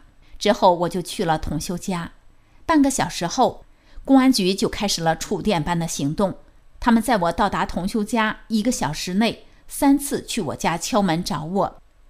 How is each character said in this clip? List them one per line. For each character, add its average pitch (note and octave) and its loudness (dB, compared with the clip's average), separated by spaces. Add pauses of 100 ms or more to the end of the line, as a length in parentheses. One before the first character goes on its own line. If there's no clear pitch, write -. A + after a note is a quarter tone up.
(400)
之 G3+ 2
后 G3 4
我 E3+ -2
就 F3+ -4
去 - -8
了 D#3+ 0
同 F#3 -6
修 F3+ -6
家。 E3+ -6 (520)
半 D#4+ 4
个 C4+ 4
小 F3 0
时 F3 -4
后， - 0 (400)
公 C4+ 6
安 C4 6
局 F#3+ 2
就 G3 0
开 - -4
始 - -4
了 D#3+ 2
触 E3 -4
电 E3+ 0
般 F3 -2
的 E3 -2
行 D3+ -4
动。 C#3 0 (420)
他 A#3+ 2
们 A3+ 6
在 A3+ 2
我 E3+ 0
到 G#3 0
达 F3+ -2
同 F3+ -4
修 G#3 -2
家 G#3+ -2
一 G#3+ -2
个 B3 2
小 F#3+ -2
时 F3+ -6
内， G#3+ 0 (220)
三 C#4+ 4
次 - -4
去 - -4
我 B2+ -4
家 E3+ -2
敲 G#3 0
门 F3 0
找 D3+ -4
我。 F3+ -2 (280)